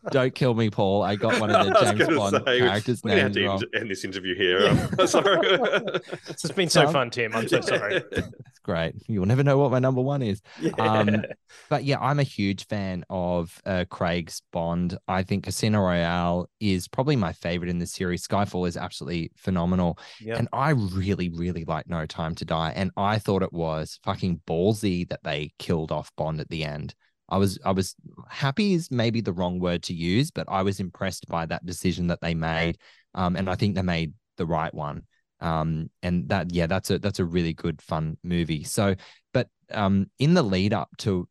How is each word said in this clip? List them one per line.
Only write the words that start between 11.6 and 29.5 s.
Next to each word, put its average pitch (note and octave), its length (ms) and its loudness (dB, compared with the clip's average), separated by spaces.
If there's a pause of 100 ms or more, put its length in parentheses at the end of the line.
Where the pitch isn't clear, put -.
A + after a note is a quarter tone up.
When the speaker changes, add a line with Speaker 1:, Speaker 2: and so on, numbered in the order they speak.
Speaker 1:
but C3+ 140 0
yeah, C#3 160 0
I'm C#3+ 200 0
a C#3+ 40 4
huge G2 440 -2
fan F#2+ 420 -4
of, F2 560 -2
uh, F2+ 240 0
Craig's F2 520 -2 (100)
Bond. F2 460 -2 (100)
I F#2+ 160 0
think F#2+ 220 -2
Casino G#2+ 340 0
Royale F2 680 2 (100)
is F#2+ 280 0
probably C#3 280 0
my F#2 180 0
favorite F2 360 -4
in F2 100 -2
the E2+ 80 -2
series. F2 400 -4
Skyfall F#2+ 400 0
is E2+ 100 -4
absolutely E2+ 600 -6
phenomenal. F2+ 600 0 (220)
Speaker 3:
Yeah. A2 180 -6
Speaker 1:
And A#2 140 0
I C#3 200 2
really, F#2 580 0
really E2+ 360 -4
like D#2 220 -4
No E2 180 -4
Time D#2+ 300 -6
to - 100 -8
Die. D#2+ 300 -2
And F#2+ 220 -2
I G2+ 220 2
thought F#2+ 240 0
it F2+ 100 -6
was D#2+ 500 -4
fucking F2+ 440 -2
ballsy F2+ 640 0
that - 140 -8
they D2+ 340 -6
killed D#2+ 340 -2
off D2+ 260 -6
Bond D#2 220 -4
at - 100 -10
the D#2+ 160 -6
end. D2 300 -10 (340)
I F#2+ 80 0
was, G2 260 2
I F#2+ 80 0
was F#2+ 240 0 (340)
happy F#3+ 440 2
is E3+ 180 0
maybe A#2 300 0
the G2 100 -2
wrong F2+ 280 -2